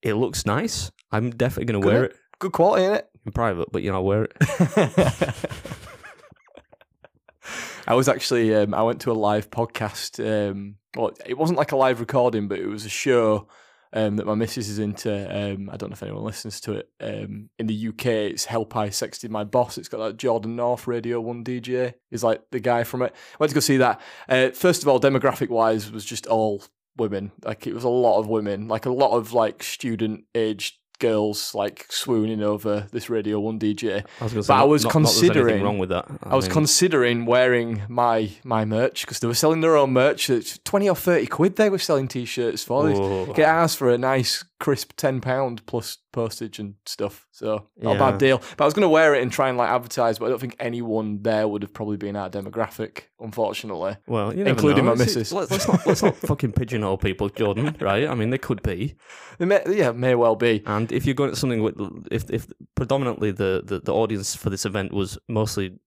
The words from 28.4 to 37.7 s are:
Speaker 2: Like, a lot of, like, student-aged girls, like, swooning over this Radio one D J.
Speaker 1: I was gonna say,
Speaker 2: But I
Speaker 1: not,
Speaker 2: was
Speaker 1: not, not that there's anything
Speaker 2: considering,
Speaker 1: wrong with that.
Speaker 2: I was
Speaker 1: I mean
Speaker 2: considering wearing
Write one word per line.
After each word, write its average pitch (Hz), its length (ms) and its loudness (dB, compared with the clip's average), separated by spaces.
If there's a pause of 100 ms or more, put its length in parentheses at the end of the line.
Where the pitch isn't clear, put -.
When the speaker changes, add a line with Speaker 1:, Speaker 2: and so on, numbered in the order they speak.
Speaker 2:
Like, 110 180 -2
a 127 60 -2
lot 127 240 4
of, 113 160 -2
like, 113 320 0
student-aged 110 1080 -4 (260)
girls, 107 540 0
like, 104 360 -6
swooning 110 520 -2
over 104 520 -2
this 117 160 -8
Radio 107 280 -2
one 110 220 -4
D 104 140 0
J. 104 280 -2 (200)
Speaker 1:
I - 20 -4
was 113 80 -4
gonna 110 120 -2
say, - 40 -6
Speaker 2:
But 139 80 6
I 131 40 6
Speaker 1:
not, 139 100 6
Speaker 2:
was 143 160 6
Speaker 1:
not, 117 80 0
not - 60 2
that 151 40 6
there's 113 140 4
anything - 160 6
Speaker 2:
considering, 113 300 4
Speaker 1:
wrong 101 140 0
with 92 120 -2
that. 90 160 -2 (180)
Speaker 2:
I 131 140 -2
was 120 80 2
Speaker 1:
I - 20 -2
mean 92 60 -2
Speaker 2:
considering 139 720 2
wearing 120 640 4